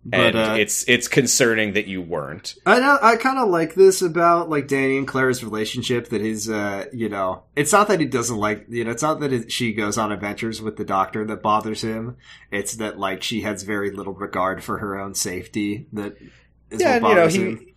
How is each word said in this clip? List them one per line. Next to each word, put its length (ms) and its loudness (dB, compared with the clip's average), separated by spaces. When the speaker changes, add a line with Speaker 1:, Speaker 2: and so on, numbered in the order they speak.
Speaker 1:
And 220 4
Speaker 2:
But, 160 0
uh, 60 0
Speaker 1:
it's, 300 0
it's 220 2
concerning 680 2
that 120 0
you 160 -6
weren't. 540 -10
Speaker 2:
I 120 6
know, 220 4
I 160 6
kinda 300 0
like 280 2
this 280 8
about, 480 2
like, 180 0
Danny 300 2
and 100 -4
Claire's 340 2
relationship, 680 -4
that 100 -2
his, 300 -4
uh, 420 -4
you 160 -4
know, 360 -4
it's 160 2
not 160 6
that 120 4
he 60 4
doesn't 300 -2
like, 320 -2
you 160 -4
know, 60 -4
it's 120 -4
not 180 0
that 120 -2
it, 180 -4
she 220 -2
goes 240 -2
on 160 -2
adventures 480 -6
with 160 -8
the 80 -6
doctor 400 -2
that 180 -8
bothers 380 0
him. 360 -6
It's 220 -4
that, 240 -6
like, 240 -4
she 200 -4
has 200 -6
very 300 -4
little 200 -10
regard 500 -4
for 140 -4
her 220 -6
own 160 -10
safety 800 -4
that 220 -8
is 140 -4
Speaker 1:
Yeah, 160 4
Speaker 2:
what 40 0
Speaker 1:
and, 60 -2
you 60 6
know, 80 6
Speaker 2:
bothers 120 4
Speaker 1:
he, 60 0
Speaker 2:
him. 260 -6